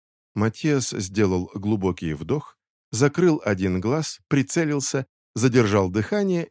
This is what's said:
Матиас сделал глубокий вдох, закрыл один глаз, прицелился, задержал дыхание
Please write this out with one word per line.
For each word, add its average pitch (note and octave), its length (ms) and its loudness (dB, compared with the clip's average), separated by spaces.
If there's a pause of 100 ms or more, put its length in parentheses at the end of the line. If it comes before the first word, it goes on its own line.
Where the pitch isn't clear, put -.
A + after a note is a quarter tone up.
(340)
Матиас A#2 580 0
сделал F#2 640 0
глубокий F#2+ 600 -2
вдох, D#2+ 440 -6 (340)
закрыл D3 520 2
один F#2+ 380 0
глаз, D3 460 -4
прицелился, C#3+ 800 -2 (280)
задержал G#2+ 540 4
дыхание F3 600 0